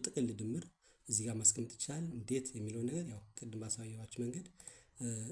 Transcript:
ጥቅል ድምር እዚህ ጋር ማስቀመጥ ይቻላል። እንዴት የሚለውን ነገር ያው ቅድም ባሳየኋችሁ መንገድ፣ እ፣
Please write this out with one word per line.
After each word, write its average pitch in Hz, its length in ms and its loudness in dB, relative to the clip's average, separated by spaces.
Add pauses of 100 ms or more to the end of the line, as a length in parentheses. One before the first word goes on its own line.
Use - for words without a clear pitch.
ጥቅል 123 300 2
ድምር 110 340 0 (420)
እዚህ 110 160 4
ጋር 110 120 0
ማስቀመጥ 117 360 6
ይቻላል። 156 380 -2
እንዴት 127 400 2
የሚለውን 113 380 0
ነገር 165 200 2
ያው 104 140 -6 (120)
ቅድም 110 260 -6
ባሳየኋችሁ 110 600 -6
መንገድ፣ 127 280 0 (520)
እ፣ 123 80 -2 (240)